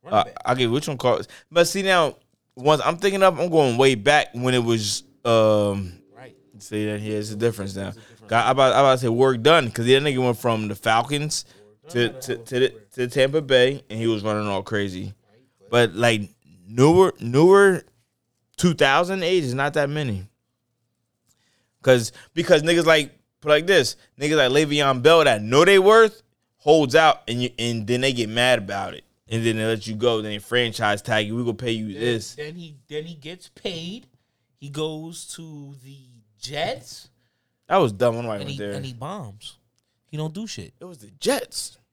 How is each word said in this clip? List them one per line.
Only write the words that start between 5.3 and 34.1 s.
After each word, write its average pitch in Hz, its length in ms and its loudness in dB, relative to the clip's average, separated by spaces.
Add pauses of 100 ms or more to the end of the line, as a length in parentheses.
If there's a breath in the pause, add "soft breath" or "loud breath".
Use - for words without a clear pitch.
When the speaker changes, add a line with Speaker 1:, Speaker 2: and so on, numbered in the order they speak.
Speaker 2:
Right. 127 200 -20 (240)
Speaker 1:
see, 107 260 -8
that 107 140 -6
here's 107 300 -6
the 104 60 -10
difference 101 400 -4
now. 98 80 -8
Speaker 2:
There's 92 140 -12
a - 20 -20
difference. - 300 -20
Speaker 1:
Got, 113 180 2
I - 40 2
about, 131 220 4
I 127 60 4
about 139 140 4
to 123 60 2
say 123 100 -2
Warrick 123 320 2
Dunn, 143 300 4
'cause 117 140 -6
that 135 180 6
nigga 131 200 -2
went 120 140 0
from 110 300 -2
the 104 80 -6
Falcons 143 720 -2 (380 soft breath)
Speaker 2:
Warrick - 100 -20
Speaker 1:
to, 120 160 0
Speaker 2:
Dunn - 120 -14
Speaker 1:
to, 127 100 -10
Speaker 2:
had 113 60 -4
a - 0 -
Speaker 1:
to, - 0 -
Speaker 2:
hell - 0 -
of 117 40 -16
a 117 40 -20
Speaker 1:
to 127 140 -6
the, 127 100 2
Speaker 2:
career. 110 120 -12 (100)
Speaker 1:
to 123 160 -6
Tampa 139 340 0
Bay, 131 480 2
and 113 100 -10
he 113 80 -2
was 110 160 -2
running 104 240 -4
all 98 160 -4
crazy. 98 420 -6
Speaker 2:
Right, 98 80 -14 (560)
but 117 220 2
Speaker 1:
But, 82 60 -16
like, 113 320 0 (380)
newer, 160 520 4
newer 180 640 4 (760)
two 175 160 2
thousand 170 500 0
age 175 200 0
is 123 100 -4
not 139 200 -4
that 143 160 -2
many. 120 380 -6 (1600)
'Cause, 123 260 2 (220 loud breath)
because 165 300 2
niggas 165 240 2
like, 156 280 2 (260)
put - 80 -6
like 156 180 4
this, 165 280 2 (240 soft breath)
niggas 151 180 0
like 127 120 2 (180)
Le'Veon 139 360 0
Bell 160 200 6
that 110 200 2
know 131 200 4
they 196 140 6
worth, 214 460 4 (340)
holds 151 380 2
out, 160 320 4
and 120 160 -4
you, 123 160 -4
and 117 260 -4
then 123 160 -2
they 135 100 0
get 117 160 -4
mad 120 300 0
about 98 380 -8
it. - 80 -20 (240)
And 113 180 -4
then 113 120 0
they 110 80 -2
let 110 200 -4
you 113 80 -8
go, 113 300 0
then 107 80 -8
they 104 80 -8
franchise 110 640 -2
tag 107 240 -2
you. 110 80 -8
We 123 80 -6
gonna 117 100 -4
pay 117 200 -6
you 107 200 -8
Speaker 2:
Then, 107 80 -10
Speaker 1:
this. 117 320 -4
Speaker 2:
then 151 220 -14
he, 165 200 -18 (120)
then 151 180 -12
he 170 80 -16
gets 156 360 -20
paid. 180 580 -14 (520)